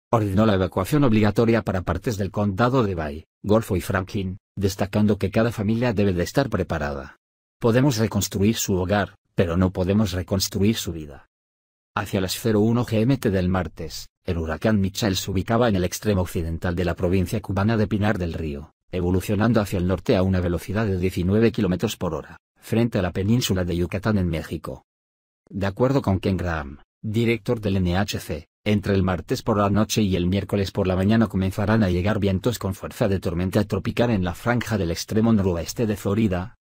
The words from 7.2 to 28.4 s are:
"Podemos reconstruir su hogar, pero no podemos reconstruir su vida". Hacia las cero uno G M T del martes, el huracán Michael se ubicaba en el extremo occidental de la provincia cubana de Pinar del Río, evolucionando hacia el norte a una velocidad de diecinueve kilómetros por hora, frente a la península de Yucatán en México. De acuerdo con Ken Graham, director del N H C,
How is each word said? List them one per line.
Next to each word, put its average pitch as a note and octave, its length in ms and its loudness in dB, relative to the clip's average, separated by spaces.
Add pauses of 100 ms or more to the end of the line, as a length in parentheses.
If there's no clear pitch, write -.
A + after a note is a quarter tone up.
"Podemos B2 380 4
reconstruir G#2 580 2
su - 200 -2
hogar, F#2 400 0 (180)
pero E2+ 240 0
no F#2 140 4
podemos G2 400 0
reconstruir G2 640 0
su - 160 -6
vida". D2 340 -12 (720)
Hacia G#2 260 -2
las - 180 -4
cero G#2+ 200 2
uno A#2 260 2
G G#2+ 160 0
M C3 160 2
T A2+ 140 0
del F#2 180 0
martes, F2 580 -6 (160)
el F2 140 -2
huracán E2+ 420 0
Michael F#2+ 360 -2
se - 160 -6
ubicaba A2+ 380 0
en G#2 60 0
el F2+ 80 0
extremo F#2+ 380 -2
occidental E2+ 540 -4
de F2 100 0
la E2+ 100 -2
provincia F#2 460 0
cubana G2+ 360 0
de G#2 100 2
Pinar G#2 300 0
del E2+ 160 -4
Río, D#2 380 -8 (200)
evolucionando F#2+ 680 2
hacia G2+ 180 -2
el F2 80 0
norte F#2+ 280 0
a F#2 60 4
una F#2+ 180 2
velocidad F2+ 460 -2
de F#2+ 140 0
diecinueve F#2+ 520 2
kilómetros G2 440 0
por E2+ 180 -4
hora, - 240 -10 (220)
frente A2+ 400 0
a - 20 0
la F2 100 0
península G2+ 520 0
de F2 140 -2
Yucatán G2 400 0
en F2+ 100 2
México. D#2 560 -6 (680)
De G2 160 -4
acuerdo B2+ 360 0
con F#2+ 180 2
Ken F#2+ 180 0
Graham, D#2 420 -4 (220)
director A2+ 600 0
del G2 160 0
N F2+ 200 2
H G2+ 220 -2
C, - 280 -10 (160)